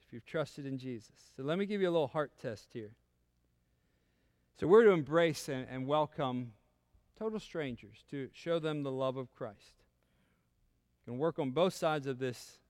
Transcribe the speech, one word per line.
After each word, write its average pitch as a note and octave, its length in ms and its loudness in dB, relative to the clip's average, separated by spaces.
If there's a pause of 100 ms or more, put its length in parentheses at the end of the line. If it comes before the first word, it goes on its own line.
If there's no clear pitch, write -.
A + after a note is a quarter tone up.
if - 80 -20
you've A#2+ 120 -12
trusted D3 400 -4
in C3+ 120 -4
Jesus. B2 580 -10
So C3+ 80 -10
let D3+ 140 0
me G3+ 80 0
give G3+ 160 -2
you F3+ 80 4
a - 20 2
little D#3+ 160 4
heart D3 300 -2
test - 340 -8
here. A2 200 -10 (1700)
So - 100 -2
we're A3 180 10
to G#3 60 10
embrace D#3+ 580 2
and, C3 200 -4
and B2+ 160 -6
welcome C3 680 -2 (640)
total A3 220 -6
strangers, B2 720 -8
to C#3 220 -6
show E3+ 260 -2
them D3+ 240 -2
the C3+ 80 -4
love C3 260 -2
of C3 160 -10
Christ. - 500 -14 (1200)
You A#2+ 80 -10
can B2 60 -6
work D#3+ 200 -2
on C3+ 120 0
both E3+ 220 2
sides D#3 340 -2
of C3 120 -4
this - 400 -6 (100)